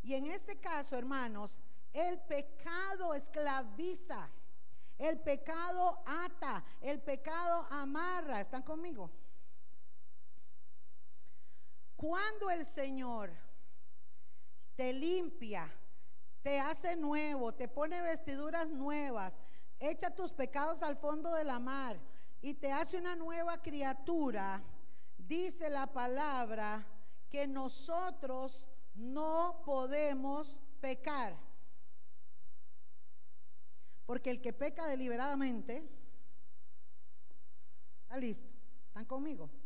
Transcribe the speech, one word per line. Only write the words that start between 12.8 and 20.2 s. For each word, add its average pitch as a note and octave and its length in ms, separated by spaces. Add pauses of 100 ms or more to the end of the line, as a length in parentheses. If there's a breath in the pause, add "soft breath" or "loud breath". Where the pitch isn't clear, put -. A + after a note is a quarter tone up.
te B3+ 160
limpia, C4+ 800 (680 soft breath)
te C#4 180
hace D#4+ 360
nuevo, D4 580
te B3 140
pone D#4+ 340
vestiduras D#4+ 680
nuevas, C#4 680 (420 loud breath)
echa E4 360
tus F4+ 160